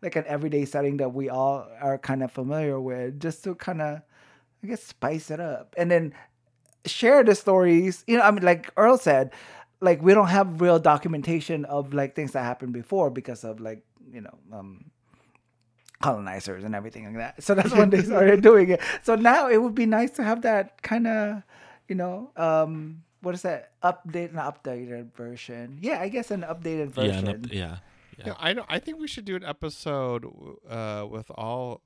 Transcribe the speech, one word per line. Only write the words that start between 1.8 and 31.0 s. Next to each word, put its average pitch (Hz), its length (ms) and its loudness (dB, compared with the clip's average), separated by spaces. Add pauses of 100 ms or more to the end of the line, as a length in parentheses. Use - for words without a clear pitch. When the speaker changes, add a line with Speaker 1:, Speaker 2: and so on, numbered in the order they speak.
Speaker 1:
are 139 180 -2
kinda 135 280 -4
familiar 139 540 -6
with, 127 400 -8
just 160 220 -8
to 190 100 -8
kinda, 156 500 -8 (600)
I 202 40 -14
guess, 233 160 -10
spice 156 460 -6
it 156 100 -8
up. 156 380 -10
And 175 140 0
then 165 220 2 (720)
share 262 380 6
the 214 120 8
stories. 185 720 4
You 233 100 4
know, 233 60 4
I 208 80 8
mean, 202 120 0
like 175 340 2
Earl 240 200 6
said, 135 320 2 (520)
like, 175 200 4
we 185 140 8
don't 202 180 4
have 190 260 2
real 175 200 6
documentation 156 880 0
of, 143 280 -6
like, 139 220 -2
things 143 160 -6
that 135 120 -4
happened 123 300 -8
before 139 380 -2
because 123 320 -12
of, 110 160 -12
like, 110 240 -12 (280)
you 120 100 -18
know, 101 120 -20 (180)
um, 98 380 -20 (1120)
colonizers 98 640 -6
and 110 120 -8
everything 110 300 -14
like 107 120 -14
that. 123 260 -14
So 202 120 0
that's 208 180 0
when 208 160 6
they 190 140 4
started 196 380 6
Speaker 2:
<laughs> 214 80 10
Speaker 1:
doing 196 200 8
it. 175 120 2 (220)
So 226 120 2
now 247 340 4
it 226 120 6
would 240 140 -2
be 233 100 0
nice 220 260 0
to 277 120 -6
have 226 200 -2
that 214 380 -2
kinda, 214 640 -4 (460)
you 190 60 -6
know, 185 420 -8
um, 160 680 -2 (180)
what 180 140 -4
is 180 60 -12
that? 156 300 -8 (120)
Update, 175 480 -4
an 165 60 -12
updated 123 760 -10
version. 120 680 -16
Yeah, 247 180 -6
I 185 100 -6
guess 233 220 -10
an 196 120 -6
updated 160 520 -8
Speaker 2:
Yeah, 131 80 -2
an 98 220 -2
Speaker 1:
version. - 40 -4
Speaker 2:
up-, 113 220 -10
yeah, 90 260 -8 (400)
yeah. - 100 -18
Speaker 3:
Yeah, 202 120 -10
I 202 140 -2
don't, 233 160 -8
I 160 100 -4
think 320 200 -14
we 311 80 -10
should 233 180 -14
do 196 100 -8
an 185 80 -10
episode, 143 800 -8
w-, - 340 -20 (120)
uh, 110 400 -10